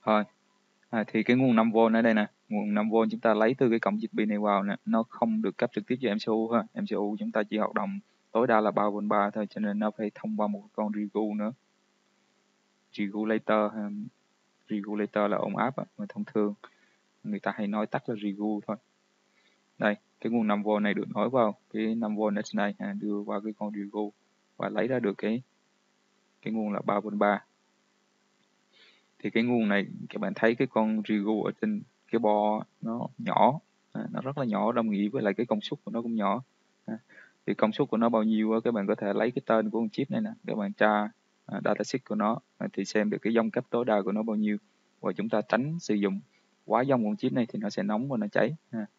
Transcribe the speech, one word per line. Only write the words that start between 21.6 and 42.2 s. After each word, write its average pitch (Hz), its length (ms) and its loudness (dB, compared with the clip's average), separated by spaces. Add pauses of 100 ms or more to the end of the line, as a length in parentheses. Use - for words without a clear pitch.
cái 110 220 -2
năm 107 220 -2
V 107 60 -2
ở 104 220 0
trên - 120 -8
đây 104 220 0
ha, 101 140 -6
đưa 104 260 -4
qua 104 260 -6
cái 107 140 -6
con 107 160 -6
regu 104 380 -6 (440)
và 95 120 -4
lấy 107 200 -2
ra 127 100 0
được 104 200 0
cái, 113 240 -2 (1000)
cái 110 100 -6
nguồn 107 200 -2
là 98 120 -2
ba 101 160 0
V 107 80 -8 (100)
ba. 101 260 2 (1700)
Thì 104 120 -4
cái 113 120 2
nguồn 120 260 2
này 101 180 2 (220)
các 104 120 -8
bạn 98 140 -2
thấy 117 200 2
cái 131 120 0
con 110 420 0
regu 107 340 0
ở 92 180 0
trên 107 220 -2 (260)
cái 117 100 0
bo 107 460 2 (160)
nó 117 280 -6 (100)
nhỏ, 120 420 2 (320)
à, 110 200 -8
nó 113 80 -4
rất 135 180 -6
là 135 60 0
nhỏ, 107 280 0
đồng 117 180 0
nghĩa 101 180 0
với 127 140 -2
lại 101 120 2
cái 117 120 -2
công 107 140 0
suất - 240 -10
của 107 60 -12
nó 117 120 -4
cũng 117 120 -4
nhỏ. 104 280 0 (440)
À, 113 120 -8 (480)
thì 104 80 0
công 110 180 2
suất - 160 0
của 110 80 -2
nó 117 120 4
bao 117 140 4
nhiêu 110 300 2
á, 113 120 2
các 120 100 0
bạn 101 120 0
có 104 80 2
thể 101 180 -4
lấy 113 180 0
cái 139 160 -6
tên 110 240 2
của 113 100 -2
con 113 80 0
chip 135 220 -4
này 113 100 -2
nè, 107 100 -4 (160)
các 110 100 -4
bạn 101 160 -4
tra, 107 360 2 (380)
à, 98 180 -6
datasheet 104 400 -2
của 113 100 -6
nó, 107 240 0 (200)